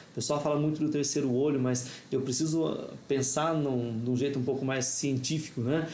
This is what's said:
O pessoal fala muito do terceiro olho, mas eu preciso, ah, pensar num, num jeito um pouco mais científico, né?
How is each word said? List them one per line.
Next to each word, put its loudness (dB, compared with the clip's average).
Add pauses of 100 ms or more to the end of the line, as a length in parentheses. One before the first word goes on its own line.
(120)
O -16
pessoal 0
fala 2
muito 0
do 2
terceiro 0
olho, 2
mas 0 (240)
eu 2
preciso, 0
ah, -4 (140)
pensar 2
num, 0
num 0
jeito 0
um 0
pouco 0
mais 0
científico, -2
né? 2